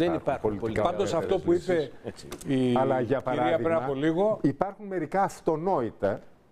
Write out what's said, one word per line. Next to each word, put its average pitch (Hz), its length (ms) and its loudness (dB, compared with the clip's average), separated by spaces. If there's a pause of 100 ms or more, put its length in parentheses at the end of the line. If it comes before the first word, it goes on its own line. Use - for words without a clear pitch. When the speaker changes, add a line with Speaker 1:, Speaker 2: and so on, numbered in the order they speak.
(140)
Speaker 1:
υπάρχουν - 60 -2
Speaker 2:
υπάρχουν 110 380 -2
Speaker 1:
πολιτικά 110 240 -2
Speaker 2:
πολιτικά - 80 -
Speaker 3:
Πάντως, 180 240 -2
αυτό 165 200 2
Speaker 1:
ουδέτερες 175 320 2
Speaker 3:
που 180 60 2
είπε 165 80 2
Speaker 1:
λύσεις. 139 120 -4 (120)
Speaker 2:
Έτσι. 117 220 -10 (200)
Speaker 3:
η 131 300 2
Speaker 1:
Αλλά, 131 240 2
για 123 180 0
Speaker 3:
κυρία - 40 -6
πριν 127 140 -2
Speaker 1:
παράδειγμα, 123 400 2
Speaker 3:
από 135 180 0
λίγο 165 480 2
Speaker 1:
υπάρχουν 196 440 -2
μερικά 190 360 0
αυτονόητα 156 1000 0 (320)